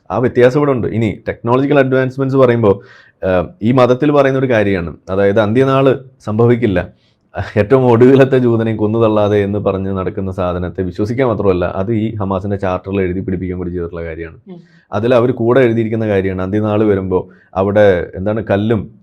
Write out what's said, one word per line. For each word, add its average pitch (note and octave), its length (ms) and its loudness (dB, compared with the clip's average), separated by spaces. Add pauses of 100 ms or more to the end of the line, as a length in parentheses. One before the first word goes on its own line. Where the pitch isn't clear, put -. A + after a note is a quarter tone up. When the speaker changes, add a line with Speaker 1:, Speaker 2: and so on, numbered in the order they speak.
(120)
Speaker 1:
ആ F#2+ 60 -2
വ്യത്യാസം B2+ 420 2
ഇവിടെ C#3+ 120 0
ഉണ്ട്. G#2+ 160 -2
ഇനി G#2+ 400 -4
ടെക്നോളജിക്കൽ C3+ 520 0
അഡ്വാൻസ്മെന്റ്സ് C3 580 0
പറയുമ്പോൾ, A#2 440 4 (440)
ഏഹ്, F2+ 240 0 (120)
ഈ A2 100 0
മതത്തിൽ B2+ 400 2
പറയുന്ന C3+ 280 2
ഒരു C3 100 0
കാര്യമാണ്, G2 480 0 (120)
അതായത് G2+ 300 2
അന്ത്യനാള് C3+ 580 2 (220)
സംഭവിക്കില്ല, A2+ 880 0 (480)
ഏറ്റവും B2 340 4
ഒടുവിലത്തെ B2+ 460 6
ജൂതനെ A2+ 380 0
കൊന്നുതള്ളാതെ G#2+ 640 0
എന്ന് G2+ 220 -2
പറഞ്ഞ് G2 380 -4
നടക്കുന്ന F#2+ 340 -6
സാധനത്തെ F2+ 520 -4
വിശ്വസിക്കാൻ B2 440 -4
മാത്രമല്ല, F#2+ 380 0
അത് G2 280 -4
ഈ G#2+ 220 -4
ഹമാസിന്റെ G2 420 -4
ചാർട്ടറിൽ F#2+ 440 -4
എഴുതി F#2 180 -4
പിടിപ്പിക്കാൻ F2+ 380 -6
കൂടി F2+ 120 -8
ചെയ്തിട്ടുള്ള E2+ 340 -8
കാര്യമാണ്. E2 340 -12 (120)
Speaker 2:
ഉം. - 440 -20
Speaker 1:
അതിൽ A#2 220 0
അവർ B2 160 2
കൂടെ A#2+ 280 0
എഴുതിയിരിക്കുന്ന A2+ 480 0
കാര്യമാണ്, F#2+ 340 -2
അന്ത്യനാൾ G#2 420 -2
വരുമ്പോ F#2+ 460 -2 (260)
അവിടെ G2 600 2
എന്താണ് G#2 360 -6
കല്ലും, G#2+ 400 -2 (120)